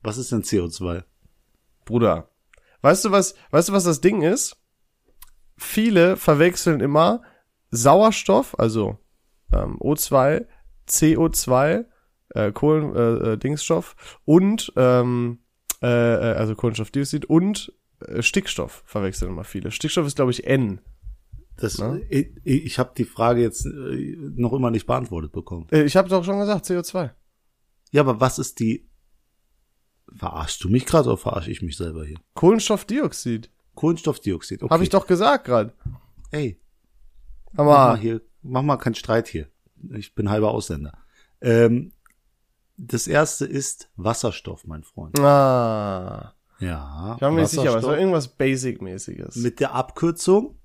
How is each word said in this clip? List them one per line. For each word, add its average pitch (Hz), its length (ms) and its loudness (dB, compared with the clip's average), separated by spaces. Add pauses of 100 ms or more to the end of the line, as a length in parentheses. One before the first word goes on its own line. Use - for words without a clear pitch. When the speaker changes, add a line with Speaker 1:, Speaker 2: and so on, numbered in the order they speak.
Speaker 1:
Was 110 160 -6
ist 127 140 -10
denn 110 120 0
C 104 160 0
O 87 80 -4
zwei? 87 360 -8 (800)
Speaker 2:
Bruder. 104 420 2 (540)
Weißt 175 240 4
du, 208 60 0
was, 196 220 2 (160)
weißt 170 200 2
du, - 20 0
was 196 120 2
das 165 180 0
Ding 208 180 4
ist? - 380 -2 (960)
Viele 196 640 2
verwechseln 160 640 2
immer 160 420 2 (500)
Sauerstoff, 190 880 4
also, 107 400 0 (540)
ähm, - 260 -2
O 143 160 0
zwei, 143 520 2 (400)
C 160 300 2
O 165 120 2
zwei, 156 560 0 (460)
äh, 107 200 -2
Kohlen-, 151 460 0
äh, 117 360 0
äh, 110 40 -2
Dingsstoff 151 580 -4 (300)
und, 190 500 4
ähm, 123 640 2 (420)
äh, 123 60 -2
äh, 117 480 2
also 110 220 -2
Kohlenstoffdioxid 131 720 -4
und, 185 460 0 (280)
äh, - 220 -6
Stickstoff - 640 -4
verwechseln - 440 -6
immer 90 140 -10
viele. - 260 -10
Stickstoff 156 360 -2
ist, 139 100 -6
glaub 131 140 2
ich, - 180 -6
N. 123 320 0 (760)
Speaker 1:
Das, 101 200 -4
Speaker 2:
Ne? 135 300 -6
Speaker 1:
ich, - 240 -2 (100)
ich, 135 220 0
ich - 160 -6
hab - 160 -4
die 120 80 -2
Frage 120 380 0
jetzt, 113 240 -2
äh, 135 500 -8 (180)
noch 120 180 0
immer 127 200 0
nicht 110 160 -2
beantwortet 110 420 -4
bekommen. 82 400 -12
Speaker 2:
Äh, 156 120 6
ich 147 140 2
hab 190 120 4
doch 180 160 0
schon 196 160 -4
gesagt, 202 260 -4
C 180 100 -2
O 175 60 -4
zwei. 170 300 -8 (800)
Speaker 1:
Ja, 139 100 4
aber 127 180 2
was 131 200 2
ist - 180 -10
die, 113 300 -4 (1300)
verarschst 80 480 -8
du 90 60 -4
mich 123 160 2
grad 151 200 4
oder 117 100 2
verarsche - 360 -8
ich - 100 -10
mich 80 140 -10
selber 80 280 -10
hier? 76 120 -14 (180)
Speaker 2:
Kohlenstoffdioxid. 196 1160 0 (260)
Speaker 1:
Kohlenstoffdioxid, 139 880 -4
okay. 139 100 2
Speaker 2:
Hab 170 60 2
ich 185 80 0
doch - 180 2
gesagt 208 380 2
grad. 117 280 0 (600)
Speaker 1:
Ey. 143 280 -6 (960)
Speaker 2:
Aber 147 80 2
Speaker 1:
Mach 143 300 8
mal 107 40 -2
hier, 113 220 -2 (220)
mach 127 200 -4
mal 143 140 0
keinen 117 180 -4
Streit 113 320 -2
hier. 76 220 -10 (460)
Ich 104 200 -14
bin 101 160 -2
halber 107 220 2
Ausländer. 80 400 -8 (480)
Ähm, 117 520 2 (840)
das 123 320 -6
erste 147 360 0
ist - 520 -10
Wasserstoff, 95 680 -6
mein 78 180 -14
Freund. 82 340 -8
Speaker 2:
Ah. 117 1160 2 (260)
Speaker 1:
Ja, 82 560 -8
Speaker 2:
Ich 123 60 -4
war 139 100 2
mir 165 80 2
nicht 151 100 2
sicher, 156 200 0
aber 113 80 0
es 113 60 -2
war 135 80 0
Speaker 1:
Wasserstoff. 151 60 0
Speaker 2:
irgendwas 170 300 0 (100)
Basic-mäßiges. 127 1040 -6
Speaker 1:
Mit 120 180 -2
der 135 140 -2
Abkürzung? 170 920 0